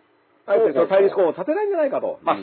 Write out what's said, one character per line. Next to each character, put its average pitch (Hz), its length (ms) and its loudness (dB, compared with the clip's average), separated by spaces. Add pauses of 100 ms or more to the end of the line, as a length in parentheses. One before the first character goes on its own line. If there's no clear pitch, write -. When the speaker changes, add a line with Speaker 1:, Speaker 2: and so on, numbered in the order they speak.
(460)
Speaker 1:
う - 40 -6
ん。 202 40 2
あ - 0 -
え 220 60 4
て 185 140 2
そ - 40 0
の 170 80 2
対 190 160 2
立 196 140 2
候 196 60 2
補 170 80 4
を - 20 -6
立 - 140 -8
て 302 100 0
な 427 80 -2
い - 20 -2
ん 403 40 -4
じ 403 40 -2
ゃ 339 40 -2
な 302 80 0
い 262 40 -2
か - 100 -4
と。 - 220 -6
Speaker 2:
ま 170 120 0
あ、 - 80 -4